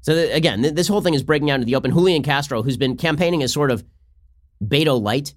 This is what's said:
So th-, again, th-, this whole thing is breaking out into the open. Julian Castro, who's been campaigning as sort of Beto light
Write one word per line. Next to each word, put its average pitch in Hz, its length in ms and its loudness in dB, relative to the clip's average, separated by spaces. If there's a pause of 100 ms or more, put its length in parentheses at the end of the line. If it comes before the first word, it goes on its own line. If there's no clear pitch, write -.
So 151 120 0
th-, 156 220 0
again, 147 260 0
th-, 147 140 0
this 170 120 0
whole 202 140 0
thing 170 140 0
is 139 80 -2
breaking 147 260 0
out 139 60 0
into 127 100 -2
the 120 100 0
open. 131 160 -2
Julian 170 300 2
Castro, 139 400 -2
who's 123 160 -2
been 127 180 -2
campaigning 165 460 0
as 127 100 -2
sort 143 200 0
of 110 120 -2 (800)
Beto 139 380 2
light 127 360 -2